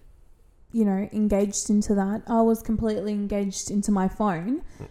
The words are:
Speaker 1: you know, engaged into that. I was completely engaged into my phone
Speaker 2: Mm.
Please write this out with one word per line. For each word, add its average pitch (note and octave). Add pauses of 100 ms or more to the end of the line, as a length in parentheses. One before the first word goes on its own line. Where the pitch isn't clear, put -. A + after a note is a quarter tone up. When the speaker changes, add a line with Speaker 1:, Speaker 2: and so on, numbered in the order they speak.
(720)
Speaker 1:
you A3+
know, G3
engaged G3+
into G#3
that. G3
I A3+
was A3+
completely G#3+
engaged G3+
into G3+
my F#3+
phone G3+ (160)
Speaker 2:
Mm. -